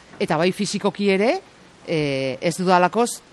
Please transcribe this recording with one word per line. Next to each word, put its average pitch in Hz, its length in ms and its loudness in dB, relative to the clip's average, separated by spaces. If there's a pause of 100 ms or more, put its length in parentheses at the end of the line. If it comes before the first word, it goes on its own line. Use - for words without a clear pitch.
(200)
eta 180 160 0
bai 175 160 2
fisikoki 202 580 -2
ere, 226 300 2 (460)
eh, 139 540 -2
ez 170 180 -2
dudalakoz 185 520 2 (220)